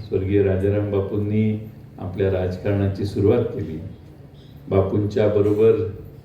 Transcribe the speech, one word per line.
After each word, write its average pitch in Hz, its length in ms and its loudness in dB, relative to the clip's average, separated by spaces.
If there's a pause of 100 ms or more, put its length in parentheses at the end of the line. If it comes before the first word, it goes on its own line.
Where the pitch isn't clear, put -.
स्वर्गीय 98 360 2
राजाराम 101 480 2
बापूंनी 104 760 0 (300)
आपल्या 95 320 -2
राजकारणाची 98 760 -2
सुरुवात 113 380 2
केली, 80 360 -6 (880)
बापूंच्या 104 580 2
बरोबर 104 440 4 (540)